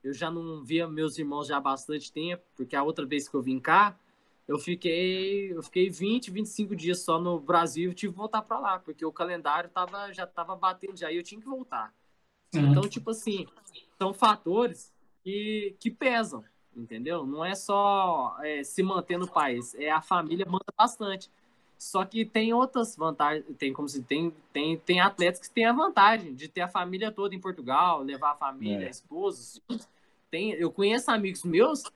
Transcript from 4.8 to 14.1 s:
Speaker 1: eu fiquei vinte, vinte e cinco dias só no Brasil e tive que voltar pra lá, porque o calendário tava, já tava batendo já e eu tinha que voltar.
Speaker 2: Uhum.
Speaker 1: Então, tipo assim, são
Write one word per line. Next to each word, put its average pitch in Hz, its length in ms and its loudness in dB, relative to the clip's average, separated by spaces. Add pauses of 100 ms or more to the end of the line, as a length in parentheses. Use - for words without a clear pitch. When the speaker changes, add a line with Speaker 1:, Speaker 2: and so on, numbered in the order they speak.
Speaker 1:
eu 160 100 -8
fiquei 185 260 0
vinte, 208 400 -2
vinte 208 180 -6
e - 20 -14
cinco 202 260 -4
dias 175 240 -2
só 165 180 0
no 175 220 0
Brasil 165 520 2
e 180 40 -10
tive 196 160 -6
que 175 80 -14
voltar 214 220 -2
pra 240 180 -4
lá, 196 180 -2
porque 160 280 -10
o 156 60 -2
calendário 175 580 -2
tava, 196 420 -6
já 185 160 -10
tava 175 300 -8
batendo 185 400 -2
já 170 120 -6
e 165 60 -2
eu 175 80 -4
tinha 208 160 -16
que 220 80 -16
voltar. 254 460 -8 (600)
Speaker 2:
Uhum. 143 180 6
Speaker 1:
Então, 139 120 6
tipo - 260 -6
assim, 202 380 -4 (500)
são 196 160 -2